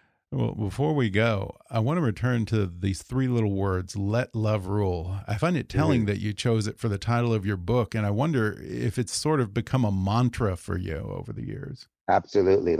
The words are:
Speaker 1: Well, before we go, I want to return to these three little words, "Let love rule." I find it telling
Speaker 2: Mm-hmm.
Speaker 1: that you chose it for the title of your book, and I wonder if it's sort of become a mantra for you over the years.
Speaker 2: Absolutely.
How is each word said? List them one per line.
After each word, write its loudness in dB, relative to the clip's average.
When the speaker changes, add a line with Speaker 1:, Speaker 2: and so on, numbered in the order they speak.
Speaker 1:
Well, -4
before -2
we 2
go, 0
I -2
want 2
to 0
return 0
to 2
these -2
three -2
little 2
words, -2
"Let 0
love 0
rule." -2
I -2
find 0
it -4
telling 2
Speaker 2:
Mm-hmm. 0
Speaker 1:
that 0
you -2
chose 0
it -8
for -2
the -2
title 0
of 0
your 0
book, 0
and 0
I 0
wonder 0
if -4
it's -2
sort 2
of -2
become 0
a 2
mantra 2
for -6
you -4
over -8
the -8
years. -10
Speaker 2:
Absolutely. 4